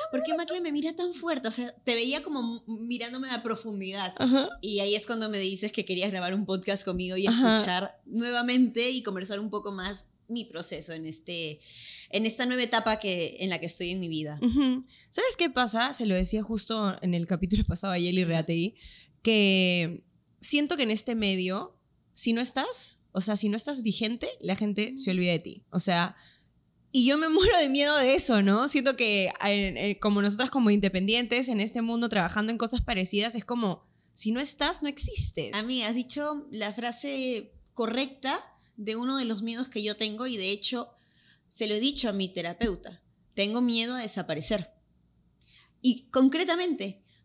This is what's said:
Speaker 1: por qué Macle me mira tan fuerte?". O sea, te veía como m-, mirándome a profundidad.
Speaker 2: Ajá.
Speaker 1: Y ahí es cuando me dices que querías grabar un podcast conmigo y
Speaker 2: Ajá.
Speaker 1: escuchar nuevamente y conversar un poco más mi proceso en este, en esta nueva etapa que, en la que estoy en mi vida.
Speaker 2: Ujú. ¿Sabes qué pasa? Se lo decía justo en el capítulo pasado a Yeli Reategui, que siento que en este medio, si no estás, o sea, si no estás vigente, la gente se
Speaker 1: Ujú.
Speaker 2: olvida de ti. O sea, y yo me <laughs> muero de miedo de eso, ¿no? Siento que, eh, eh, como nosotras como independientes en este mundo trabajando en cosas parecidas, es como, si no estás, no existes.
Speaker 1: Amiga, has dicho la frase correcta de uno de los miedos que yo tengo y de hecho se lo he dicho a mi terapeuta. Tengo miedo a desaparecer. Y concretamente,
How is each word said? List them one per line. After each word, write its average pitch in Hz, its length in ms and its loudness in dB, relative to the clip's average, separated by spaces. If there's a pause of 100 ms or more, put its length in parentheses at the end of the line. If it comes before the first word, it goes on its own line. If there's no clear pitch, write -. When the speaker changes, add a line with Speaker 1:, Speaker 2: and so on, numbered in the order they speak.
(120)
Speaker 1:
por - 100 -2
qué 320 140 -2
Macle 339 240 -4
me 339 100 -4
mira 294 240 -4
tan 349 200 -4
fuerte?". 277 340 -4
O - 20 -2
sea, 240 220 -4 (100)
te 240 120 2
veía 254 280 0
como 233 460 -6
m-, 220 180 -6
mirándome 247 440 -6
a 233 120 -4
profundidad. 202 760 -6
Speaker 2:
Ajá. 262 300 4 (120)
Speaker 1:
Y 202 200 -2
ahí 202 140 2
es 214 120 -2
cuando 226 240 -2
me 208 100 -2
dices 196 320 -2
que 190 140 -4
querías 185 240 0
grabar 185 240 -4
un 202 100 0
podcast 190 400 -2
conmigo 180 320 -4
y 196 100 2
Speaker 2:
Ajá. 233 300 6
Speaker 1:
escuchar 185 480 0
nuevamente 240 840 2
y 254 120 -2
conversar 196 380 -6
un 214 100 -6
poco 208 220 -6
más 190 340 -8 (220)
mi 226 160 -6
proceso 165 480 -10
en 160 140 -10
este, 156 520 -8 (520)
en 214 140 0
esta 226 220 0
nueva 247 160 0
etapa 226 380 2
que, 180 400 -4
en 190 100 -2
la 170 80 -2
que 165 80 -8
estoy 175 240 -4
en 190 80 -4
mi 180 80 -6
vida. 156 340 -6
Speaker 2:
Ujú. 254 440 2 (260)
¿Sabes 494 260 0
qué 339 140 2
pasa? 247 420 2
Se 240 140 -2
lo 190 80 2
decía 185 260 2
justo 214 640 -2
en 180 120 0
el 170 120 -2
capítulo 190 380 0
pasado 190 300 -2
a 180 40 0
Yeli 180 240 2
Reategui, 170 540 0 (460)
que 185 840 4 (360)
siento 294 360 4
que 285 80 2
en 214 80 2
este 226 240 -2
medio, 190 600 0 (360)
si - 200 2
no 233 80 0
estás, 277 600 0 (100)
o 190 100 -4
sea, 208 140 0
si 208 140 0
no 202 80 0
estás 262 260 -2
vigente, 226 460 -2 (120)
la 185 140 -2
gente 208 420 -2
se 196 140 2
Speaker 1:
Ujú. 185 80 0
Speaker 2:
olvida 180 140 2
de 165 80 0
ti. - 300 -16
O 180 100 0
sea, 175 340 2 (760)
y 247 160 8
yo 285 100 6
me 320 100 2
<laughs> - 0 -
muero 370 300 6
de 294 100 6
miedo 285 300 4
de 262 160 6
eso, 240 260 4
¿no? 208 280 4
Siento 269 280 2
que, 208 340 4 (140)
eh, 202 320 2
eh, 196 240 -2
como 202 220 2
nosotras 208 280 0
como 240 200 4
independientes 208 800 2
en 226 100 0
este 226 240 -2
mundo 233 260 0
trabajando 214 440 0
en 233 60 -4
cosas 233 240 0
parecidas, 202 520 0
es 233 100 -6
como, 226 400 -4 (300)
si - 160 -2
no 233 80 -2
estás, 294 420 0
no 294 80 -2
existes. - 640 0
Speaker 1:
Amiga, 226 340 -2
has 233 80 -2
dicho 294 560 -4
la 208 200 -4
frase 240 800 -4 (220)
correcta 262 640 -2 (380)
de 220 200 -6
uno 262 220 -2
de 254 80 -2
los 214 160 -2
miedos 233 260 -4
que 226 140 -6
yo 208 160 -2
tengo 220 280 -4
y 247 120 -4
de 190 140 -2
hecho 233 360 -4 (600)
se - 160 -4
lo 214 80 0
he 214 60 0
dicho 269 280 0
a 202 60 -2
mi 190 180 -4
terapeuta. 175 720 -6 (320)
Tengo 208 260 0
miedo 233 340 2
a 254 60 -6
desaparecer. 185 720 -2 (1120)
Y - 280 2
concretamente, 277 920 0 (220)